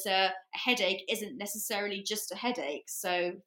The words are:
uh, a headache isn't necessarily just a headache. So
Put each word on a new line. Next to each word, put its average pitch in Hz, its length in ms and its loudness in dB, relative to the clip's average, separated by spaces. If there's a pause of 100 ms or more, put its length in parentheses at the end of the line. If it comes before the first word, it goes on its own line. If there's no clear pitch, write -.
uh, 190 240 6 (240)
a - 40 -6
headache 190 500 2
isn't 202 280 -2
necessarily 208 720 -2
just 214 240 -2
a 185 60 -6
headache. 156 520 -2
So 180 440 0 (140)